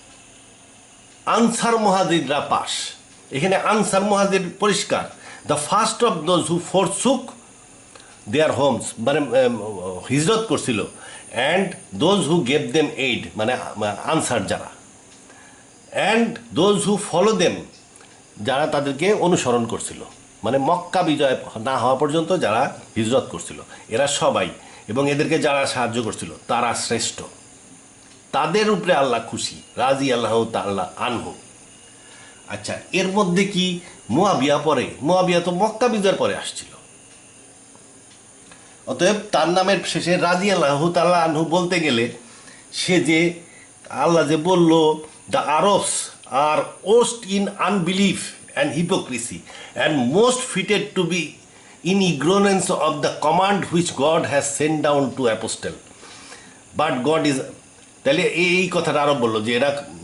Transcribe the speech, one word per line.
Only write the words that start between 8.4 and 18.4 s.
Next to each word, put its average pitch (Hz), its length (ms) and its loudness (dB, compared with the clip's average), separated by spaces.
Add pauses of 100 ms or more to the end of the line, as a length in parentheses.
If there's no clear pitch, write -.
homes", 127 340 2 (160)
মানে, 143 200 2
উম, 120 420 2 (480)
হিজরত 175 380 2
করছিল, 117 380 -2 (460)
"and 160 340 0 (340)
those 180 240 4
who 151 220 2
gave 135 260 0
them 151 160 2 (100)
aid", 117 280 -2 (100)
মানে, 110 180 0
আ-, 104 560 -6
আনসার 139 360 0
যারা, 87 240 -6 (1400)
"and 226 460 -2
those 196 200 4
who 196 180 2 (160)
follow 190 260 4
them", 147 140 4 (880)